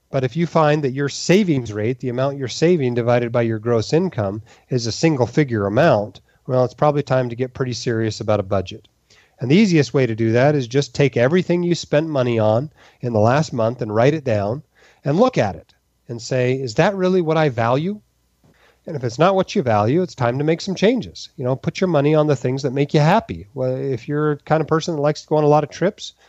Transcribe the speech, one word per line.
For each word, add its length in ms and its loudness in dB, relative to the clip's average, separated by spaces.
but 140 -2
if 120 -4
you 120 0
find 360 2
that 100 -2
your 160 -4
savings 640 0
rate, 260 -2
the 100 -6
amount 280 -2
you're 100 -6
saving 480 0
divided 360 0
by 100 0
your 180 -2
gross 340 0
income, 480 -2
is 180 -2
a 40 -4
single 360 0
figure 400 0
amount, 540 0
well, 160 2
it's 100 -2
probably 300 0
time 260 -2
to 60 -10
get 180 -6
pretty 200 -4
serious 460 -4
about 200 0
a 40 -2
budget. 440 -6
And 120 -2
the 60 6
easiest 360 2
way 120 2
to 100 -2
do 160 0
that 240 4
is 120 -2
just 280 -2
take 220 0
everything 440 2
you 140 0
spent 320 -2
money 320 0
on 320 2
in 120 -4
the 60 2
last 340 2
month 280 -2
and 120 -4
write 200 4
it 100 -6
down 400 -2
and 160 0
look 180 2
at 180 0
it 180 -20
and 140 -12
say, 320 0
"Is 220 -6
that 200 2
really 240 0
what 160 0
I 140 2
value?" 500 -2
And 100 -10
if 80 -6
it's 140 -4
not 160 4
what 220 -2
you 80 0
value, 400 2
it's 100 -8
time 240 -2
to 60 -2
make 180 0
some 140 -6
changes. 600 -2
You 80 -8
know, 120 -2
put 260 -6
your 60 2
money 260 2
on 140 4
the 80 2
things 260 -4
that 100 -4
make 220 -2
you 60 4
happy. 560 0
Well, 200 -4
if 320 -6
you're 280 -2
the 80 -12
kind 180 0
of 60 -6
person 280 -2
that 60 -4
likes 220 -2
to 40 -20
go 100 0
on 60 2
a 40 4
lot 160 6
of 80 -8
trips, 420 -4